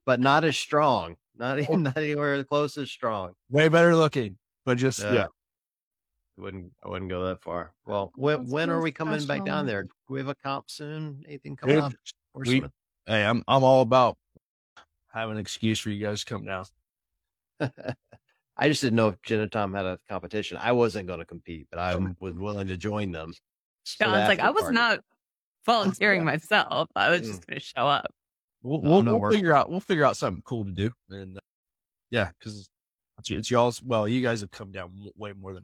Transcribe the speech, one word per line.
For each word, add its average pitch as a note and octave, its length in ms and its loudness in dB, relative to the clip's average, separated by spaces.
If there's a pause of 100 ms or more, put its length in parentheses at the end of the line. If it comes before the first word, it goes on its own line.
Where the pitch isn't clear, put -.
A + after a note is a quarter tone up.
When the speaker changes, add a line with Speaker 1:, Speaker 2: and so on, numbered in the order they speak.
Speaker 1:
but B2+ 160 2
not C#3+ 240 4
as D3 120 2
strong, A#2 600 0 (200)
not, C3 220 -4
<laughs> D3 100 -4
Speaker 2:
Oh. E3 60 2
Speaker 1:
not D3 220 0
anywhere D3 480 -2
close D3 320 -2
as C3+ 120 -8
strong." G2+ 440 -6 (160)
Speaker 2:
Way D3 180 4
better E3+ 260 8
looking, C#3 440 2 (280)
but B2 120 2
just, B2+ 220 0
Speaker 1:
Yeah. G#2 140 -2
Speaker 2:
yeah. G#2+ 120 2 (1120)
Speaker 1:
I F#2+ 60 -16
wouldn't, F#2+ 280 -12 (100)
I F#2+ 60 -16
wouldn't F#2+ 220 -8
go F#2 180 -4
that F#2 140 -6
far. E2+ 320 -8 (120)
Well, G2+ 300 -4
when, C#3+ 280 -2
Speaker 3:
That's B2 80 -8
Speaker 1:
when D#3+ 180 -2
are E3 100 -2
Speaker 3:
so E3 40 -2
Speaker 1:
we D#3+ 100 -2
coming D#3 320 -4
back C#3 180 -4
down C#3+ 220 -2
Speaker 3:
special. - 0 -
Speaker 1:
there? G2+ 180 -4
Do A2 60 -12 (180)
we C3+ 120 -8
have C3+ 100 -8
a C#3 60 -8
comp - 340 -8
soon? D3+ 580 -10
Anything C#3+ 300 -14
coming D3 180 2
Speaker 2:
Dude, D#3 80 4
Speaker 1:
up? C#3+ 80 -4 (440)
Speaker 2:
we, C3+ 100 -8
Speaker 1:
Portsmouth? C3 260 0 (340)
Speaker 2:
hey, G#2+ 200 2
I'm, A2+ 240 2
I'm C3+ 160 6
all C3 160 8
about A#2+ 340 4 (960)
having A2 220 -6
an G#2+ 80 -4
excuse - 380 -2
for - 100 -6
you G#2 160 -6
guys G#2 180 -4
to - 100 -10
come G#2 120 -8
down. F#2+ 200 -8 (960)
Speaker 1:
<laughs> - 0 - (1000)
I C#3+ 100 4
just D3 120 0
didn't A2+ 140 0
know A2+ 140 4
if F#2 140 -8
Jen A2 160 -2
and G#2+ 120 -4
Tom G2+ 220 -4
had G2 120 -4
a F#2 140 -6 (100)
competition. F#2+ 520 -8
I A2+ 100 0
wasn't A2 360 2
gonna E2+ 180 -8
compete, E2 440 -14
but E2+ 100 -10
I F2+ 140 -2
Speaker 2:
Sure. F#2 260 -2
Speaker 1:
was F#2 160 -8
willing G2 320 -6
to F#2 100 -6
join G#2 340 -4
them D#2+ 220 -10
for - 60 -20 (600)
the G#3+ 60 4
Speaker 3:
John's G3+ 220 2
like, G3+ 120 4
Speaker 1:
after F#3 80 2
Speaker 3:
"I - 40 6
was G4+ 120 2
Speaker 1:
party. C#4+ 120 0
Speaker 3:
not A3+ 240 2 (680)
volunteering G3 560 2
Speaker 1:
Yeah. D#3+ 40 0
Speaker 3:
myself. D#3+ 680 0
I G2+ 140 4
was E3+ 120 2
Speaker 1:
Mm. A#2 40 -10
Speaker 3:
just F#2+ 220 -10
gonna - 120 -10
show - 280 -2
up." C#3+ 200 0 (560)
Speaker 2:
We'll, C#3+ 180 -2
Speaker 1:
No, - 80 2
Speaker 2:
we'll, F#3+ 140 8
Speaker 1:
no A#3 100 4
Speaker 2:
we'll A3 80 2
Speaker 1:
work. G#3 120 4
Speaker 2:
figure F3+ 200 4
out, C#3 160 4
we'll F3 100 -4
figure E3+ 260 0
out A#2 120 4
something F#2+ 260 -4
cool A2+ 220 -6
to G2 60 -8
do. G2 200 -2 (180)
And, F#2+ 280 -16
uh, G2 40 -18 (680)
yeah, G#2 220 0 (100)
'cause G#2 260 -14 (520)
it's, - 120 -12
it's A2 200 -4
y'all's, A#2+ 300 2
well, A2+ 260 0
you B2 140 0
guys A#2 200 -2
have G2 100 -12
come G2 200 -14
down F#2 240 -12
w-, G2+ 200 -16
way G2+ 180 -12
more F#2+ 200 -14
than F#2 100 -16